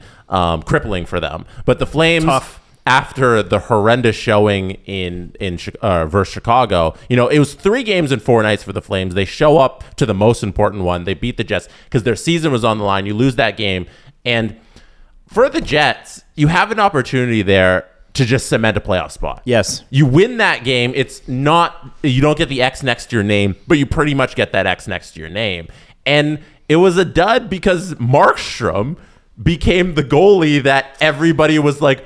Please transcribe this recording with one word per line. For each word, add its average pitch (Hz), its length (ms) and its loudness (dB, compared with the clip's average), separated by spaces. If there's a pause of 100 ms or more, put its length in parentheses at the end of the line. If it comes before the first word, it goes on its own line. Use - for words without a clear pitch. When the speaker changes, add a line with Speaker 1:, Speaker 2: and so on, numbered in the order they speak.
(300)
Speaker 1:
um, 85 320 0
crippling 98 440 -4
for 90 160 -6
them, 78 240 -8 (200)
but 123 140 2
the 131 80 -4
Flames, 160 380 0
Speaker 2:
Tough. 135 340 -2 (260)
Speaker 1:
after 127 560 2
the 98 160 0
horrendous 113 580 2
showing 104 560 0 (140)
in, 90 540 -8
in 92 180 -6
Chi-, - 140 -12 (100)
uh, 90 240 0
versus 92 260 0
Chicago, 98 600 0 (160)
you 123 60 0
know, 123 120 4
it 147 120 2
was 147 160 0
three 226 260 0
games 185 300 -2
in 127 80 0
four 113 240 2
nights 107 180 0
for 98 120 -12
the 104 100 -8
Flames. 92 320 -6
They 98 100 0
show 151 320 2
up 131 260 0 (120)
to 143 100 -2
the 110 80 0
most 107 300 2
important 104 400 -2
one. 87 220 -2
They 95 100 -4
beat 120 220 -8
the 113 60 -4
Jets 92 240 -4 (220)
'cause 120 140 0
their 120 120 0
season 160 360 -2
was 117 120 0
on 110 140 2
the 104 60 -4
line. 98 240 -2
You 104 80 -4
lose 127 220 0
that 110 200 0
game, 95 300 -4 (360)
and 117 340 -2 (680)
for 262 220 0
the 320 100 -4
Jets, - 640 -2 (120)
you 147 120 2
have 185 240 0
an 220 80 -4
opportunity 127 640 0
there 92 440 2 (280)
to 135 120 0
just 131 220 0
cement 113 300 0
a - 20 -2
playoff 90 320 -4
spot. 71 320 -10
Speaker 3:
Yes. 117 460 -2
Speaker 1:
You 139 160 4
win 196 320 4
that 165 260 0
game. 123 320 0
It's - 320 -6
not, 147 580 0 (160)
you 135 200 0
don't 151 160 2
get 160 100 -2
the 135 140 -4
X 127 200 -2
next 120 280 -4
to 120 80 -4
your 101 60 0
name, 101 320 0 (120)
but 165 100 4
you 139 80 0
pretty 151 280 -2
much 135 220 -2
get - 180 -2
that 95 120 0
X 92 220 -4
next 90 240 -10
to - 80 -20
your 80 100 -14
name. 90 380 -6 (380)
And 147 340 2 (300)
it 151 80 4
was 180 200 4
a 190 60 4
dud 185 460 0
because 180 460 -2
Markstrom 123 1000 0 (460)
became 175 540 0
the 147 80 0
goalie 151 600 4
that 135 380 0
everybody 156 580 2
was 147 220 0
like, 139 240 0